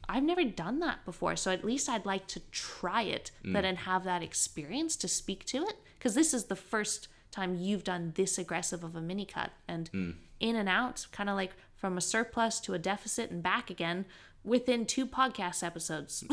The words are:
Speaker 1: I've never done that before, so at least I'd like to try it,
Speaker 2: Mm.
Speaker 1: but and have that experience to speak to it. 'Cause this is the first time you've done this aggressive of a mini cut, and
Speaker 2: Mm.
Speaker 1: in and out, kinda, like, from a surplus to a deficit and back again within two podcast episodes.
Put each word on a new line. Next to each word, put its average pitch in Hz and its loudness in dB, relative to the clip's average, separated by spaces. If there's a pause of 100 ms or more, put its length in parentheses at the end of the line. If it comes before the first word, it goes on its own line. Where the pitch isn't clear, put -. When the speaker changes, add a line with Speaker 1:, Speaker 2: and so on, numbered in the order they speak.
Speaker 1:
I've 233 4
never 349 4
done 214 0
that 330 -2
before, 175 0
so 185 0
at 185 0
least 247 2
I'd 220 0
like 196 0
to - -6 (120)
try - 0
it, - -2 (140)
Speaker 2:
Mm. 190 0
Speaker 1:
but 196 4
and 185 2
have 185 2
that 180 0
experience 175 -2
to - -4
speak - -2
to - -2
it. 427 -2 (240)
'Cause 214 2
this 320 6
is 233 0
the 196 -2
first - -2 (220)
time 185 -2
you've 185 0
done 170 -2
this 190 2
aggressive 170 -2
of 165 -8
a 165 -6
mini 185 -4
cut, - -4 (160)
and 165 -4
Speaker 2:
Mm. 90 -2 (240)
Speaker 1:
in 226 2
and 208 2
out, 233 2
kinda, 202 0
like, 190 0 (240)
from 185 0
a 180 0
surplus 226 2
to 190 -4
a 180 0
deficit 196 -2
and 170 -4
back 196 2
again 175 -2 (380)
within 240 4
two 262 2
podcast 240 0
episodes. 160 -4